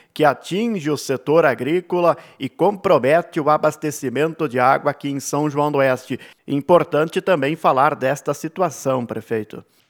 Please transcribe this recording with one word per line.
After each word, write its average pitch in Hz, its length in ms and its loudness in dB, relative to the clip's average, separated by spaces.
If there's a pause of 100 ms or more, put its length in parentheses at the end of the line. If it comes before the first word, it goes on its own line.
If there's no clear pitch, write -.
(120)
que 151 140 2
atinge 175 640 -2
o 147 80 0
setor 151 480 0
agrícola 160 720 0 (200)
e 131 120 -8
compromete 170 880 2
o 143 80 0
abastecimento 151 960 -2
de 123 140 -2
água 143 300 2
aqui - 180 -8
em 139 120 -6
São 147 280 -2
João 147 240 -2
do 143 60 0
Oeste. 131 420 0 (260)
Importante 156 760 2
também 156 340 0
falar 151 380 2
desta 139 400 -4
situação, 139 720 -4
prefeito. 110 580 -8 (260)